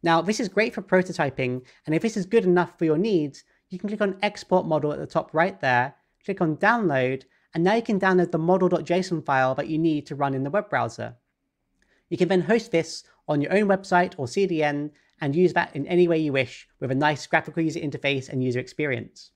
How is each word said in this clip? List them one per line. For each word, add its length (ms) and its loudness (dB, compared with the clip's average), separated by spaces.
Now, 160 4
this 200 -2
is 80 -2
great 260 0
for 80 -8
prototyping, 800 0
and 80 -2
if 80 0
this 140 -2
is 100 -4
good 180 2
enough 320 2
for 80 -2
your 140 2
needs, 460 0
you 80 -12
can 100 -8
click 120 -6
on 200 -2
Export 460 0
Model 260 0
at 60 -6
the 80 -8
top 260 -4
right 280 0
there, 340 2
click 160 -6
on 160 0
Download, 680 0
and 80 -2
now 120 4
you 80 2
can 180 0
download 320 2
the 60 0
model 300 2
dot 140 0
J 160 0
S 140 -2
O 60 -2
N 40 -6
file 320 2
that 140 -6
you 100 -2
need 280 0
to 100 -10
run 180 -2
in 80 -4
the 80 -4
web 180 -2
browser. 460 -4
You 60 -4
can 100 2
then 140 2
host 320 0
this 320 -2
on 120 2
your 120 -2
own 160 2
website 500 2
or 80 -4
C 220 -2
D 160 0
N 260 -2
and 160 -2
use 160 4
that 240 0
in 100 -6
any 220 4
way 100 2
you 140 0
wish 340 -2
with 100 -4
a 60 0
nice 320 0
graphical 340 -2
user 160 -2
interface 500 -4
and 140 -4
user 160 0
experience. 760 -8